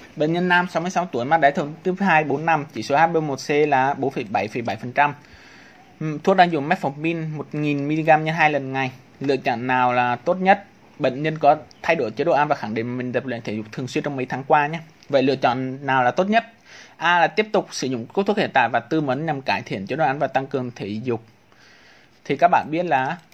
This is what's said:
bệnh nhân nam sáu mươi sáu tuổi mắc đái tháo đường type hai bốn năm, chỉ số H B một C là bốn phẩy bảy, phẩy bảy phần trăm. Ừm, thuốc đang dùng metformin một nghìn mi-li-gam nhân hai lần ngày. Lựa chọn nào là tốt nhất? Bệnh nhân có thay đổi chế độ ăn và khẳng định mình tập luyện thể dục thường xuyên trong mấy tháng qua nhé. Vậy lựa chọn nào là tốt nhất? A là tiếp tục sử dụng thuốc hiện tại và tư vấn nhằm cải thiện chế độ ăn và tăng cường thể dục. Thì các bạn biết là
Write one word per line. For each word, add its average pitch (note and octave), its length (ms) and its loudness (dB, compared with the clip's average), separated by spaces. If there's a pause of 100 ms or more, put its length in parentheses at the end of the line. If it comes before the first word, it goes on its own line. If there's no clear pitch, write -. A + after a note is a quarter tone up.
(160)
bệnh D#3 180 0
nhân F3+ 160 0
nam F3+ 180 4
sáu E3 140 -4
mươi F3+ 100 -4
sáu F3 200 -2
tuổi A#2+ 140 -2
mắc D#3+ 120 4
đái C#3+ 140 6
tháo D#3 140 -2
đường D3+ 80 -8 (100)
type F#3 220 -2
hai D#3+ 180 4
bốn C#3+ 220 -2
năm, D#3 280 2
chỉ G#2+ 100 -6
số C#3 140 0
H E3 100 6
B E3 100 0
một D3+ 180 -2 (120)
C - 20 0
là C#3+ 440 4
bốn C3+ 180 -4
phẩy C3+ 180 -4
bảy, G#2 180 0
phẩy A#2+ 140 -6
bảy G2+ 140 -4
phần A#2+ 180 -10
trăm. C#3+ 200 2 (840)
Ừm, D#3 200 -4
thuốc F#3+ 180 2
đang F3 140 6
dùng D3 180 -2
metformin D#3+ 680 -4
một C#3+ 140 -8
nghìn D3 360 -2
mi-li-gam D#3 360 2
nhân D#3+ 120 -4
hai D#3 160 4
lần C3+ 220 -4
ngày. C3+ 180 -2 (280)
Lựa C#3 180 0
chọn B2+ 300 -4
nào B2+ 260 2
là B2 220 2
tốt E3+ 180 -2
nhất? F#3+ 300 2 (360)
Bệnh C3+ 240 0
nhân D#3 140 -2
có D3+ 200 6 (240)
thay E3+ 140 0
đổi A#2 160 -2
chế C#3 120 -4
độ E3+ 80 0
ăn D3 160 4
và D3 80 0
khẳng G#2+ 180 -6
định A#2+ 240 -4
mình B2+ 160 -6
tập B2+ 120 -2
luyện A#2+ 160 -8
thể G#2+ 120 -8
dục G#2+ 180 -6
thường C3 160 -6
xuyên D3 160 -4
trong C#3+ 120 -6
mấy B2+ 100 -4
tháng C3+ 220 -6
qua D3 200 4
nhé. E3 120 -8 (300)
Vậy C3+ 140 4
lựa C3 120 2
chọn C3 500 -2
nào C3 180 2
là B2 80 2
tốt F#3 120 0
nhất? A3 200 2 (540)
A F3 220 2
là D#3 80 6
tiếp G#3+ 260 -2
tục E3+ 180 0
sử - 160 -6
dụng A#2+ 260 -4
thuốc G3+ 240 0
hiện C#3+ 160 0
tại A#2+ 160 4
và A#2+ 100 0
tư D#3+ 220 -2
vấn C#3 240 -2
nhằm C#3 160 -4
cải G#2+ 200 -2
thiện G2+ 260 -8
chế A#2+ 80 -6
độ D#3 80 0
ăn C#3 160 0
và C#3 80 0
tăng C3+ 200 -2
cường B2+ 280 -4
thể G#2 120 -10
dục. A2 360 -4 (1000)
Thì C#3 120 -4
các E3+ 100 6
bạn B2+ 240 0
biết E3+ 120 -2
là D3 340 -2 (160)